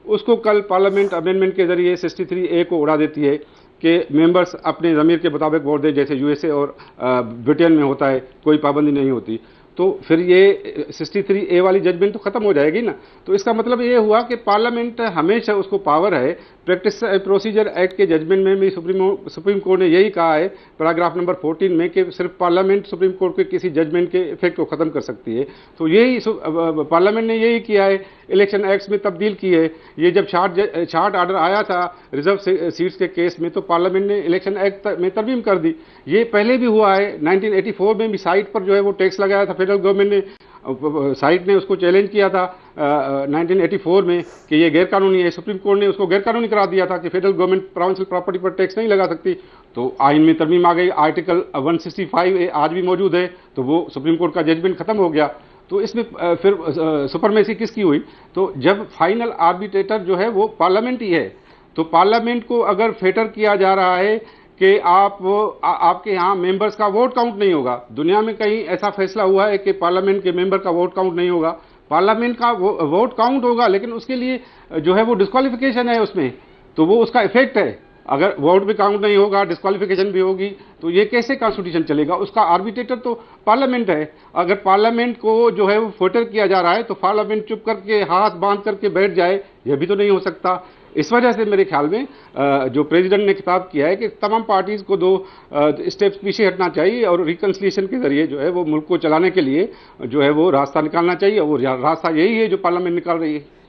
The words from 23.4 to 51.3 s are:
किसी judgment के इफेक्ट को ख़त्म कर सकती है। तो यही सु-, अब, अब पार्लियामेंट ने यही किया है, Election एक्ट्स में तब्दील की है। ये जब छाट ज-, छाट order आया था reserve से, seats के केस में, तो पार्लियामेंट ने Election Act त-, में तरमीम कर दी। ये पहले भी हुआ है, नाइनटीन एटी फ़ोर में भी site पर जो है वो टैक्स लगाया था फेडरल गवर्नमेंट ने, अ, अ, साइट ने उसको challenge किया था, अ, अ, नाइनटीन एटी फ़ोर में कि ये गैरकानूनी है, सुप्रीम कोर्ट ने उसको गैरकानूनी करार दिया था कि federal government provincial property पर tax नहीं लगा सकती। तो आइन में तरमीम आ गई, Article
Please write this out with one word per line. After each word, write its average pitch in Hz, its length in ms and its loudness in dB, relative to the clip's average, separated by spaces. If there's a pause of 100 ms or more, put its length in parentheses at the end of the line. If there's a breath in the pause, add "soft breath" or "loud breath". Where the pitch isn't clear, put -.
किसी 180 260 -4
judgment 165 400 0
के 180 80 -2
इफेक्ट 175 380 -2
को 160 80 -2
ख़त्म 160 260 -4
कर 147 100 -4
सकती 113 360 -8
है। 135 100 -2 (320 loud breath)
तो 160 100 -2
यही 233 320 4
सु-, 220 240 -4
अब, 160 140 -4
अब 156 320 -2
पार्लियामेंट 208 360 2
ने 226 100 0
यही 226 240 2
किया 208 240 0
है, 190 200 0 (260 loud breath)
Election 202 340 2
एक्ट्स 196 260 -2
में 202 80 0
तब्दील 202 360 -2
की 185 160 -4
है। 165 140 4 (340 loud breath)
ये 175 120 4
जब 175 160 2
छाट 180 280 0
ज-, 180 360 -2
छाट 190 260 0
order 175 180 0
आया 190 280 2
था 180 340 -4 (180 loud breath)
reserve 165 220 0
से, 180 340 -2
seats - 260 -4
के 185 100 -2
केस 175 340 -2
में, 170 100 -4
तो 190 100 -4
पार्लियामेंट 185 460 0
ने 202 140 -2
Election 185 360 -2
Act 196 320 -4
त-, 175 120 -4
में 185 100 0
तरमीम 226 300 -4
कर 202 180 0
दी। 160 180 -2 (320 loud breath)
ये 214 160 2
पहले 226 320 2
भी 247 100 0
हुआ 214 280 4
है, 196 280 -2
नाइनटीन 196 320 0
एटी 190 180 0
फ़ोर 202 240 0
में 220 140 -2
भी 202 80 -4
site 196 340 0
पर 208 100 -2
जो 196 120 0
है 202 60 4
वो 202 120 0
टैक्स 190 280 -2
लगाया 196 260 2
था 190 60 -8
फेडरल 190 240 0
गवर्नमेंट 202 340 2
ने, 202 60 2
अ, - 540 -8
अ, 139 420 -2
साइट 165 340 0
ने 196 80 4
उसको 190 220 0
challenge 185 320 2
किया 202 200 2
था, 185 160 0
अ, - 360 -12
अ, 139 460 -2
नाइनटीन 170 340 0
एटी 170 160 0
फ़ोर 185 280 2
में 175 180 0
कि - 340 -4
ये 165 140 6
गैरकानूनी 185 520 2
है, 175 80 0
सुप्रीम 190 280 -8
कोर्ट 202 220 0
ने 202 60 2
उसको 190 200 0
गैरकानूनी 214 420 0
करार 202 180 2
दिया 180 200 0
था 180 120 -4
कि 170 100 -8
federal 185 240 0
government 185 300 0 (120)
provincial 185 300 -2
property 180 340 -4
पर 180 120 -4
tax 185 280 -4
नहीं 226 100 -2
लगा 190 180 2
सकती। 170 280 -4 (400 loud breath)
तो 123 260 -4
आइन 147 220 4
में 160 160 4
तरमीम 170 280 2
आ 170 60 6
गई, 180 160 0
Article 175 560 0 (120)